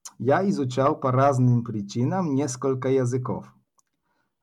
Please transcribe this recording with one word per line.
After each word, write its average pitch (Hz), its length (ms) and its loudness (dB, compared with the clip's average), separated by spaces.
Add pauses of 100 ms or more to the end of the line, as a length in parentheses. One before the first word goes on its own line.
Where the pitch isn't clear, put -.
(200)
Я 147 300 2
изучал 143 500 0
по 131 120 0
разным 127 540 4
причинам 131 720 -2
несколько 131 540 -2
языков. 123 640 -2 (880)